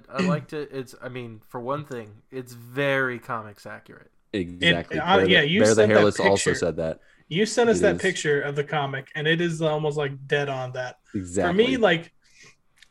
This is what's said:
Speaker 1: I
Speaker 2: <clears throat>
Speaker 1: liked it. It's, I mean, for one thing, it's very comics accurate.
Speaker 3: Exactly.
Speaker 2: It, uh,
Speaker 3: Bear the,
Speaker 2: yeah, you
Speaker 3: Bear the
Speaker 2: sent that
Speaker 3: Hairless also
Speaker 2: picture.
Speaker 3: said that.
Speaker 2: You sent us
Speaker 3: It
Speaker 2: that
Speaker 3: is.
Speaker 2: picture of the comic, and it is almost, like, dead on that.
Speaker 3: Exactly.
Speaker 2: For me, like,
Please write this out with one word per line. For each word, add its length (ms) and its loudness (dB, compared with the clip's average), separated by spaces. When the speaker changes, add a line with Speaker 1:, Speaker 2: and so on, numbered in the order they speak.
Speaker 1:
I 140 -4
Speaker 2:
<clears throat> 40 0
Speaker 1:
liked 260 -2
it. 200 -10
It's, 280 -10
I 80 -12
mean, 400 -12
for 120 -10
one 240 -6
thing, 260 -12
it's 220 -12
very 680 -2
comics 480 -10
accurate. 440 -18
Speaker 3:
Exactly. 640 -2
Speaker 2:
It, 40 -2
uh, 180 2
Speaker 3:
Bear 80 4
the, 40 4
Speaker 2:
yeah, 120 6
you 180 2
Speaker 3:
Bear 80 6
the 60 6
Speaker 2:
sent 140 6
that 60 4
Speaker 3:
Hairless 260 6
also 300 2
Speaker 2:
picture. 40 0
Speaker 3:
said 220 -2
that. 240 -4
Speaker 2:
You 180 0
sent 240 2
us 80 4
Speaker 3:
It 40 0
Speaker 2:
that 140 4
Speaker 3:
is. 60 -6
Speaker 2:
picture 400 0
of 140 -6
the 80 -2
comic, 500 -6
and 140 -6
it 120 2
is 220 -4
almost, 340 0
like, 300 -6
dead 220 0
on 240 -6
that. 240 -10
Speaker 3:
Exactly. 500 0
Speaker 2:
For 60 2
me, 60 0
like, 360 2